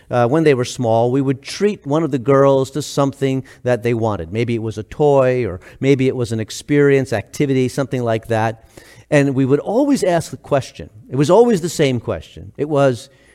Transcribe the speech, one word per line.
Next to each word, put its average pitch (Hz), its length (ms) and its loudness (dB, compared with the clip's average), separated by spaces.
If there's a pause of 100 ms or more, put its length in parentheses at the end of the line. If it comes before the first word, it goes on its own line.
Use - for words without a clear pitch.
(100)
uh, 120 180 2
when 156 160 2
they 151 100 4
were 123 100 0
small, 120 460 0
we 135 100 0
would 135 220 -2
treat - 420 -4
one 151 200 -2
of 135 80 -4
the 139 80 -2
girls 135 500 4
to 151 120 -6
something 135 600 -2 (220)
that 123 180 0
they 120 120 0
wanted. 101 380 -4
Maybe 117 220 -2
it 110 80 -4
was 110 160 -8
a 107 60 -10
toy, 127 600 2
or 90 160 -8 (200)
maybe 131 260 2
it 120 80 0
was 120 160 -4
an 113 80 -4
experience, 139 720 0
activity, 131 540 -2
something 135 380 -4
like 113 240 -2
that. 113 400 -4 (420)
And 143 240 2
we 131 120 0
would 131 140 2
always 262 440 0
ask 170 260 0
the 131 60 -12
question. - 540 -4 (180)
It 127 80 -8
was 147 140 2
always 220 320 4
the 175 80 -4
same 135 280 0
question. 90 600 -10
It 147 100 -4
was, 139 400 0 (260)